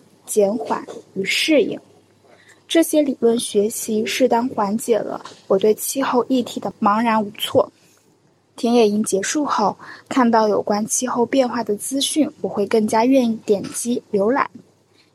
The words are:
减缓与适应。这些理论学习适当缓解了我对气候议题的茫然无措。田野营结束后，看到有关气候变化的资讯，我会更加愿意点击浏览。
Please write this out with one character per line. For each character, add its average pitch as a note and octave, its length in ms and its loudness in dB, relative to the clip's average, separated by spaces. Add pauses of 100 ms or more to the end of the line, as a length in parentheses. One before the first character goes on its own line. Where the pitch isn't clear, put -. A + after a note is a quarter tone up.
(280)
减 G#3 280 2
缓 - 300 -6 (300)
与 F#3+ 80 -4
适 D4 380 2
应。 - 180 -4 (880)
这 E4 140 4
些 D#4 200 2
理 C4 180 -2
论 A#3 180 2
学 G#3+ 320 0
习 A3 360 -4
适 B3 240 0
当 A#3+ 180 2
缓 G#3+ 300 -2
解 A3+ 200 0
了 - 280 -8 (220)
我 G3 120 2
对 G#3+ 140 4
气 - 280 -6
候 B3 280 0
议 B3+ 120 2
题 - 160 -10
的 G3+ 220 -8
茫 A3 240 2
然 A3 180 2
无 G#3 100 -6
措。 - 380 0 (840)
田 A#3 180 0
野 A#3 140 6
营 G#3 160 0
结 F#3+ 180 -2
束 D4 220 -4
后， G#3+ 320 0 (320)
看 A#3+ 240 2
到 A3 160 4
有 G#3+ 140 2
关 G#3+ 240 -2
气 - 200 -4
候 A#3+ 200 0
变 B3+ 240 2
化 A#3 160 -6
的 G#3 100 -2
资 C4+ 240 -6
讯， C#4 400 0
我 G3 80 -4
会 G3+ 180 -4
更 G#3+ 220 2
加 A3+ 160 2
愿 B3+ 260 4
意 A3 160 -2
点 G#3 160 2
击 - 480 -6
浏 G#3 220 2
览。 - 180 0 (640)